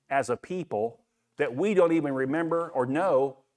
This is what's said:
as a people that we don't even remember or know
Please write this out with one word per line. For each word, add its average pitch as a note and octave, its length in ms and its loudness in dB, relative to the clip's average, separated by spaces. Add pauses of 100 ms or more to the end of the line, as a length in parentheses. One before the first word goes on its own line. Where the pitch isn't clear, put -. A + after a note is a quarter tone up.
as C3+ 220 0
a A#2 80 0
people A#2 640 -6 (320)
that C3 180 -2
we G3 200 0
don't E3+ 180 6
even D3 220 0
remember D#3+ 560 -2
or B2+ 160 0
know C#3 500 0 (200)